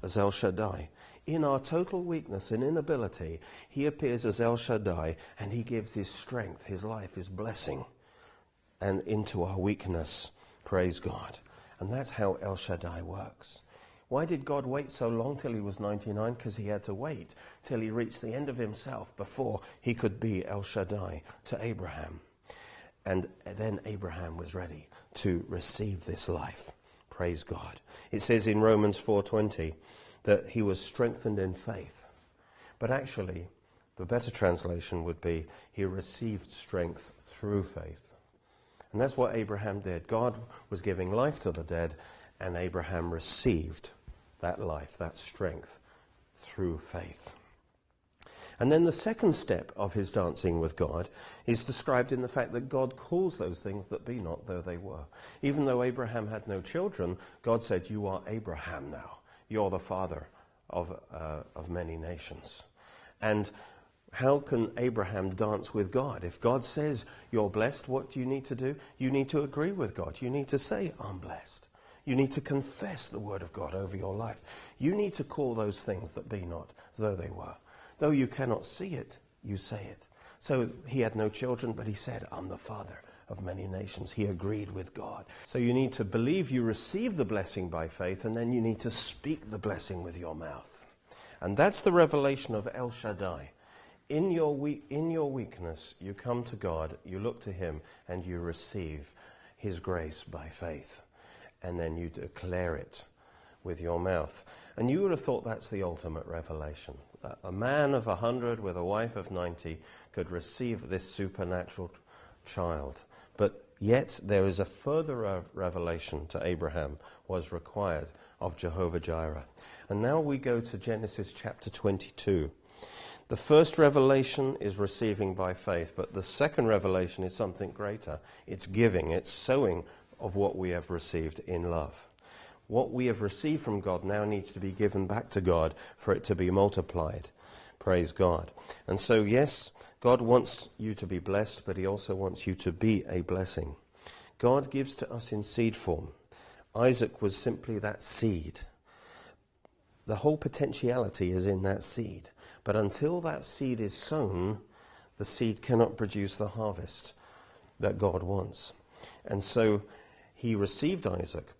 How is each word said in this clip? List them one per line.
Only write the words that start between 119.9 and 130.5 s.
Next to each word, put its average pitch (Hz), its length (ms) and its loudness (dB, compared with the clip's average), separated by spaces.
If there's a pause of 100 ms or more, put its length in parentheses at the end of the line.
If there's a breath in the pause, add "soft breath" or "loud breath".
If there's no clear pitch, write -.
now 143 180 4
we 143 160 0
go 123 240 0
to 117 160 -6
Genesis 107 560 -4
chapter - 380 -8
twenty-two. 95 800 2 (800 loud breath)
The 120 80 0
first 156 420 8
revelation 135 800 8
is 98 160 -2
receiving 101 580 2
by 92 200 0
faith, 85 420 -2
but - 160 -4
the 95 100 -2
second 143 440 2
revelation 92 580 4
is 92 100 -4
something 95 360 -2
greater. 101 500 -6 (260 loud breath)
It's - 200 -8
giving, 92 460 6
it's - 180 0
sowing 107 540 2 (360 loud breath)
of 95 160 -4
what 101 200 4